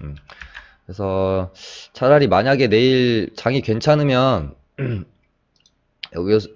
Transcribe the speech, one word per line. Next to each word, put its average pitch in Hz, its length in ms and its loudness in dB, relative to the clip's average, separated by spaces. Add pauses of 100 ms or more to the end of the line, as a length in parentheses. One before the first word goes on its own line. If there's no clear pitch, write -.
음. 73 160 -14 (680)
그래서 95 680 -4 (400)
차라리 143 360 4
만약에 123 400 2
내일 120 680 2
장이 131 260 -2
괜찮으면 127 920 0 (220)
<clears throat> 117 360 -6 (1040)
여기서, 104 420 0